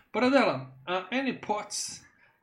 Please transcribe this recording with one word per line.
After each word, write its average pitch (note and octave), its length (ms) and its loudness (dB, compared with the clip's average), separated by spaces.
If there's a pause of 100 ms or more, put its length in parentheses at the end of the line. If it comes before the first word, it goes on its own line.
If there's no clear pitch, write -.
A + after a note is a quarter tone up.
(120)
Paradela, A3 640 2 (120)
a F#3 300 -4
Annie C4 180 0
Potts - 720 -6 (380)